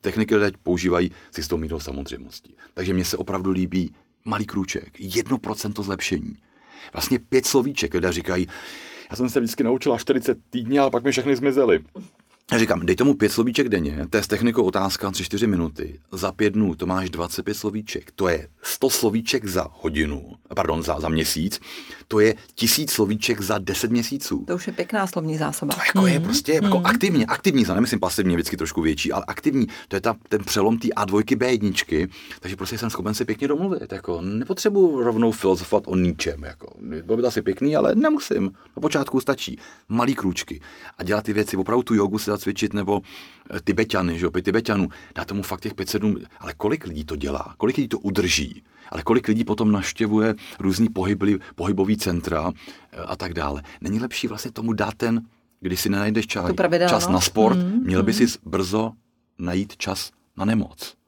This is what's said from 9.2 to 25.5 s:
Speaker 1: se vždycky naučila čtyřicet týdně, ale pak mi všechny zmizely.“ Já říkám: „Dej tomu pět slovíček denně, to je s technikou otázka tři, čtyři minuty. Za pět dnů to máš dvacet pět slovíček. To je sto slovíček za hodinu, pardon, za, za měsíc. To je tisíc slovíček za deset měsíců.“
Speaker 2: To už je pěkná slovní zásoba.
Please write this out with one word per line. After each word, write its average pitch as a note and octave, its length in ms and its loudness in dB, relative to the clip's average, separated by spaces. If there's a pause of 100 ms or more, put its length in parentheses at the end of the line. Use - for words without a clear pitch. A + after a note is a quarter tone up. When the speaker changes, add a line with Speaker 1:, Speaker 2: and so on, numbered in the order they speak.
Speaker 1:
se B2 120 2
vždycky A#2 240 -2
naučila B2+ 340 2
čtyřicet C3 400 0 (120)
týdně, B2 300 0
ale C3+ 100 4
pak A#2+ 140 -2
mi C#3 80 2
všechny C3 240 2
zmizely.“ B2+ 440 4 (720)
Já A#2 60 4
říkám: F2+ 280 2
„Dej F2+ 100 4
tomu C#3 180 6
pět G#2+ 180 2
slovíček B2 360 2
denně, D2+ 420 -2
to A2+ 60 0
je G2+ 60 2
s - 60 -8
technikou A2+ 360 2
otázka F#2+ 460 0
tři, F#2+ 140 -6
čtyři G#2 220 0
minuty. D#2 540 -2 (120)
Za F#2+ 200 -4
pět G#2 180 2
dnů G2 240 2
to F2 120 -4
máš F#2 240 -2
dvacet F2 320 -6
pět G#2 120 -4
slovíček. - 600 -6
To F#2+ 140 0
je D2+ 200 -2 (140)
sto - 280 0
slovíček A2+ 540 0
za F2+ 280 -2
hodinu, D2+ 600 -4 (240)
pardon, D#2+ 260 0
za, D#2 180 -2
za D#2+ 80 -4
měsíc. D#2+ 520 0 (480)
To G#2+ 120 2
je A2 140 6 (200)
tisíc C#3+ 380 0
slovíček G#2+ 480 0
za G2+ 180 -2
deset G2 320 -2
měsíců.“ A#2+ 560 -2
Speaker 2:
To F3 80 -2
už F3+ 120 -6
je G3 60 -6
pěkná G3 340 -2
slovní D#3+ 300 -4
zásoba. D3 380 -2